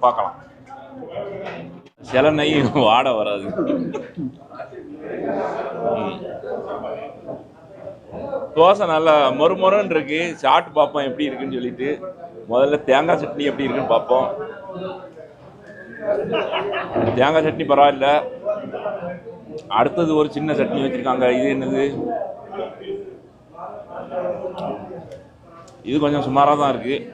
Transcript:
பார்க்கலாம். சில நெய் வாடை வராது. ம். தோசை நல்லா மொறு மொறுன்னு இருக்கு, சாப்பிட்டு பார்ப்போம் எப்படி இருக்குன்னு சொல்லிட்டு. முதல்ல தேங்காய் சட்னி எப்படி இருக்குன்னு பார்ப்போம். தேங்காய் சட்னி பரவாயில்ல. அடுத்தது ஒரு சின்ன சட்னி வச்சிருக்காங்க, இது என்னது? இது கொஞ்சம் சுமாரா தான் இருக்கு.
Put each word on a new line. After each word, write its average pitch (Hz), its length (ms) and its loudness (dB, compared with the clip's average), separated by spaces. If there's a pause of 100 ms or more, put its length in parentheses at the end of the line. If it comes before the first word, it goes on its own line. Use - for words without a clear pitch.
பார்க்கலாம். 110 300 2 (1800)
சில 131 180 6 (100)
நெய் 151 180 2 (300)
வாடை 127 320 6
வராது. 101 280 -2 (2500)
ம். - 240 -4 (2500)
தோசை 190 340 6
நல்லா 156 220 4 (260)
மொறு 170 220 4
மொறுன்னு 190 340 4
இருக்கு, 151 240 0 (240)
சாப்பிட்டு 147 340 4
பார்ப்போம் 147 300 2
எப்படி 147 200 -2
இருக்குன்னு 131 300 -6
சொல்லிட்டு. 123 320 -4 (600)
முதல்ல 139 260 4 (120)
தேங்காய் 165 340 6
சட்னி 143 260 -2
எப்படி 135 160 -2
இருக்குன்னு 123 300 0
பார்ப்போம். 123 320 4 (3000)
தேங்காய் 151 300 4
சட்னி 156 240 -2
பரவாயில்ல. 139 360 6 (1700)
அடுத்தது 156 320 4 (100)
ஒரு 147 160 2
சின்ன 151 220 -2
சட்னி 135 240 0
வச்சிருக்காங்க, 131 440 0 (100)
இது 127 180 2
என்னது? 135 280 0 (4000)
இது 135 140 2
கொஞ்சம் 143 240 2
சுமாரா 143 340 6
தான் 139 120 2
இருக்கு. 120 240 -4 (160)